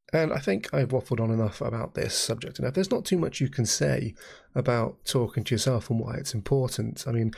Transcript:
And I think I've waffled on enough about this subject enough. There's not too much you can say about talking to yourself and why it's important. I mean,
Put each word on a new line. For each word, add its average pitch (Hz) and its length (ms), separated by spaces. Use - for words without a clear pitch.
And 156 220
I - 60
think 196 340
I've 139 160
waffled 123 320
on 113 100
enough 113 300
about 113 340
this - 200
subject - 440
enough. 123 140
There's 190 180
not - 140
too 185 140
much 160 240
you 135 80
can 123 160
say 127 480
about 120 500
talking 117 400
to 123 100
yourself 117 360
and 113 100
why 117 140
it's 123 180
important. 117 720
I 123 60
mean, 113 260